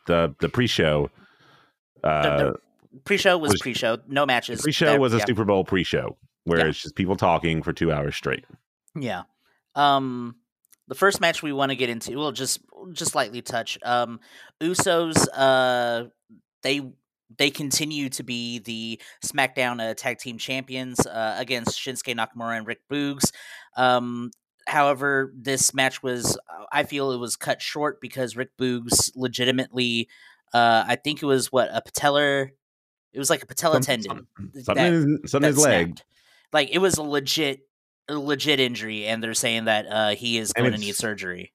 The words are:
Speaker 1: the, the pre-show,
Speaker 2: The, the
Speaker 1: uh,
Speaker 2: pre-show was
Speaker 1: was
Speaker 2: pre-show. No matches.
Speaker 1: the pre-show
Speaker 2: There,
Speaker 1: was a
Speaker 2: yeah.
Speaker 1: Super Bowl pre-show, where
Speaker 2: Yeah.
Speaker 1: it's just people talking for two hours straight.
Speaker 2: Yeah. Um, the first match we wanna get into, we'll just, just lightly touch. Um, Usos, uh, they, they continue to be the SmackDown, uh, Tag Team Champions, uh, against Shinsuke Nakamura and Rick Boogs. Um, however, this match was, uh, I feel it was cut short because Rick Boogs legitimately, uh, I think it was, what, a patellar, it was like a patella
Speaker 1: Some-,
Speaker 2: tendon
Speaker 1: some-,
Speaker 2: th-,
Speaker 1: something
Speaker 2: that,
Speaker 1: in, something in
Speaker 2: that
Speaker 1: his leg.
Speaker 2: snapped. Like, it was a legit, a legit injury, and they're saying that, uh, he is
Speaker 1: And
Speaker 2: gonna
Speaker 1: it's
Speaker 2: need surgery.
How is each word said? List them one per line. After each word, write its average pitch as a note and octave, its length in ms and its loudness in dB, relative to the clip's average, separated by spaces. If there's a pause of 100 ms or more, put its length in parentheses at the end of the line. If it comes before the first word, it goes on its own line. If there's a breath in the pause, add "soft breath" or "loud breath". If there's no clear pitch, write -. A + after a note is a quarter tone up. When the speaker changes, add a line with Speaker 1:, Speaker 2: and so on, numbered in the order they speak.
Speaker 1:
the, E2+ 320 2
the D#2 100 0
pre-show, D#2 600 2 (920 soft breath)
Speaker 2:
The, D2 80 0
the D2 400 2
Speaker 1:
uh, - 40 -2 (520)
Speaker 2:
pre-show F#3 320 4
was D3+ 160 0
Speaker 1:
was F#2 80 2
Speaker 2:
pre-show. A#2+ 460 -2
No C#3 180 2
matches. A#2+ 340 0
Speaker 1:
the - 40 -6
pre-show D#3 240 2
Speaker 2:
There, C#3+ 120 6
Speaker 1:
was B2 140 4
a A#2 60 4
Speaker 2:
yeah. G#2 60 2
Speaker 1:
Super G#2+ 200 0
Bowl G2 180 4
pre-show, D#2+ 540 -2 (260)
where E2+ 160 2
Speaker 2:
Yeah. D#2+ 60 4
Speaker 1:
it's D2+ 160 0
just - 140 -14
people F#2+ 200 0
talking E2 480 2
for E2 80 -2
two D#2+ 200 0
hours D2 240 -2
straight. - 300 -4 (500)
Speaker 2:
Yeah. G#2+ 280 -6 (520)
Um, C3 600 0 (520)
the C3 80 -10
first G3 260 2
match E3+ 200 2
we D3 120 -4
wanna C#3 220 0
get B2 140 0
into, A#2 280 -8
we'll D3+ 140 -2
just, B2+ 280 -4 (320)
just D#3+ 240 -6
lightly A#2+ 260 -2
touch. A#2 420 -6
Um, A#2+ 360 0 (420 loud breath)
Usos, E3+ 720 2
uh, B2 720 4 (580)
they, C#3+ 180 0 (560)
they C#3+ 140 2
continue D3 580 -4
to B2+ 140 -8
be A#2+ 360 -6
the A2+ 400 -8 (240 loud breath)
SmackDown, B2+ 580 -2
uh, A2+ 120 -2
Tag B2 240 -6
Team A#2+ 200 -12
Champions, C3 680 -6
uh, A2 340 -4
against B2 400 -4
Shinsuke B2 360 -6
Nakamura A#2 420 -4
and A2 100 -8
Rick A2+ 140 -10 (100)
Boogs. C#3+ 400 -2 (460 loud breath)
Um, B2 520 2 (380)
however, C#3 680 2
this C3 380 -2
match C3 300 -2
was, B2 340 -2
uh, F2 340 -18
I D3 120 0
feel C#3 300 -2
it B2 40 -4
was A#2+ 200 -6
cut - 240 -4
short - 400 -4
because A#2+ 340 -6
Rick B2+ 140 -6 (100)
Boogs A#2+ 560 0
legitimately, B2 920 -2 (440 soft breath)
uh, A#2 320 6
I A#2+ 120 0
think D3+ 260 -6
it - 20 -4
was, C3+ 260 2
what, B2 200 2
a A2+ 100 -4
patellar, C#3+ 680 0 (640)
it C3 60 -8
was C3+ 100 -2
like D#3 120 2
a - 60 -18
patella D#3+ 280 2
Speaker 1:
Some-, C3 80 2
Speaker 2:
tendon B2 440 -4 (100)
Speaker 1:
some-, G2+ 160 -14
Speaker 2:
th-, C3 120 -16
Speaker 1:
something B2 180 2
Speaker 2:
that, F3 100 4
Speaker 1:
in, D3+ 340 2
something C#3+ 100 0
in C#3 40 4
Speaker 2:
that D#3 140 4
Speaker 1:
his - 100 4
leg. F#2 220 6
Speaker 2:
snapped. - 180 -12 (460 soft breath)
Like, C#3+ 200 2
it E3 80 2
was F#3 180 4
a D#3 60 -6
legit, C#3+ 580 -2 (480)
a D3+ 100 -6
legit C#3 400 0
injury, A2 480 -2
and A2+ 160 -2
they're A2+ 100 -4
saying A2+ 320 0
that, G#2+ 220 2
uh, G#2+ 220 0
he A#2 280 -2
is A2 180 -2
Speaker 1:
And A#2+ 100 2
Speaker 2:
gonna A#2+ 100 2
Speaker 1:
it's G#2+ 100 -6
Speaker 2:
need G2+ 100 -6
surgery. F#2+ 600 -6